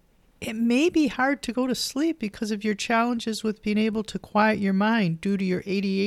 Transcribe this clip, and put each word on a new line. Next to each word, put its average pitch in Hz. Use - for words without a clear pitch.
it 226
may 240
be 320
hard 269
to 233
go 254
to 254
sleep 320
because 208
of 208
your 214
challenges 233
with 214
being 208
able 214
to -
quiet 214
your 196
mind 196
due 202
to 190
your 180
A 196
D 196